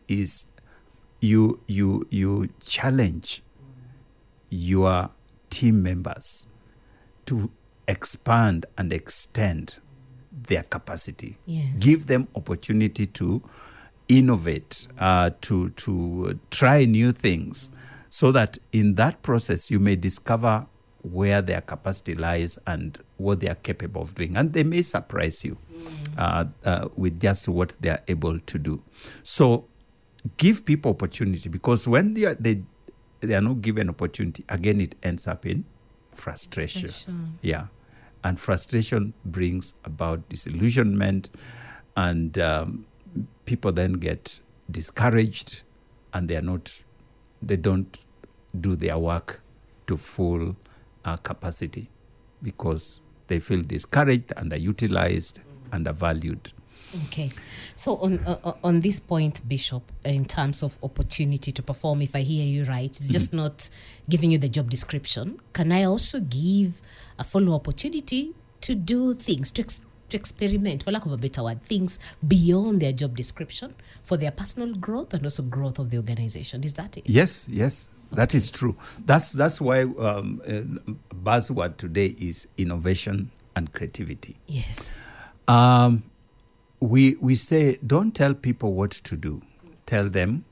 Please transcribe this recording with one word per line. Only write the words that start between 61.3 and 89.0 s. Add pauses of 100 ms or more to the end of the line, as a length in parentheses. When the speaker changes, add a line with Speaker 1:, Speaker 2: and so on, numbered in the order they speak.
Speaker 2:
to
perform,
if
I
hear
you
right,
it's
just
Speaker 1:
Mm-hmm.
Speaker 2:
not (380)
giving
you
the
job
description. (140)
Can
I
also
give (360)
a
follow
opportunity (280)
to
do
things,
to
ex-, (280)
to
experiment,
for
lack
of
a
better
word,
things (260)
beyond
their
job
description (300)
for
their
personal
growth
and
also
growth
of
the
organization?
Is
that
it?
Speaker 1:
Yes,
yes, (220)
that
is
Speaker 2:
Okay.
Speaker 1:
true. (300)
That's,
that's
why,
um,
uh, (300)
buzzword
today
is (100)
innovation (240)
and
creativity. (120)
Speaker 2:
Yes. (500)
Speaker 1:
Um, (720)
we,
we
say,
"Don't
tell
people
what
to